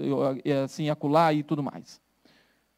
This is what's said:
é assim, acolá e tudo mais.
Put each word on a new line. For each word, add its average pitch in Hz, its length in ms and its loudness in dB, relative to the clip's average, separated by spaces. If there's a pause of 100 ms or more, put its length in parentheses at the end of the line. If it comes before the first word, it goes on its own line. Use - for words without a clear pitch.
(440)
é 139 180 0
assim, 147 280 -4
acolá 156 420 4
e 151 120 0
tudo 147 180 -4
mais. - 400 -10 (760)